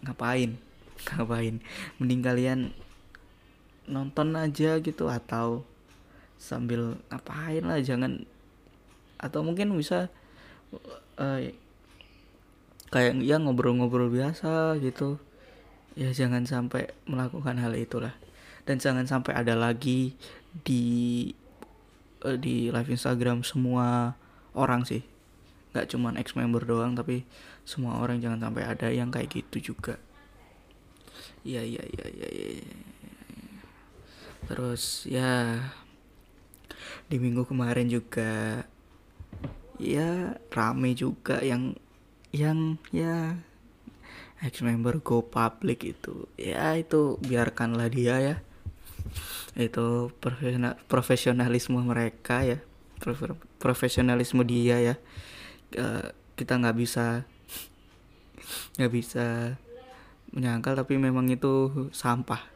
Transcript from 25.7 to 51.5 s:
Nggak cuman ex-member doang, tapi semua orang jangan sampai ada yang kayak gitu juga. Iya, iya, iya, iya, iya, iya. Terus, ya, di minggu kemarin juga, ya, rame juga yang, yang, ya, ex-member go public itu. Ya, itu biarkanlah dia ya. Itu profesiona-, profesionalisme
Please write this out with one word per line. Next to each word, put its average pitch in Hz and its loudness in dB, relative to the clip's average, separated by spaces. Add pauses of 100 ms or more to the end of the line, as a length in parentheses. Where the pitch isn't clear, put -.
Nggak - -2
cuman 123 0
ex-member 120 0
doang, 117 2
tapi 123 -2 (400)
semua 117 -2
orang 120 0
jangan 113 -2 (100)
sampai 117 -2
ada 113 -2
yang 123 0
kayak 123 -4
gitu - -6
juga. 113 -8 (1500)
Iya, 123 -6
iya, 117 -6
iya, - -10
iya, - -10
iya, - -8 (120)
iya. - -16 (1800)
Terus, - -4
ya, 123 2 (1400)
di 147 -2
minggu 123 0
kemarin 120 2
juga, 110 -2 (1120)
ya, 170 0 (160)
rame 127 2
juga 131 -2
yang, 127 0 (640)
yang, 156 2 (160)
ya, 165 0 (1040)
ex-member 120 0
go 117 2
public - 0
itu. - -10
Ya, - 0
itu 151 4
biarkanlah 117 2
dia 123 2
ya. 139 2 (1200)
Itu 120 0
profesiona-, 123 0
profesionalisme 123 4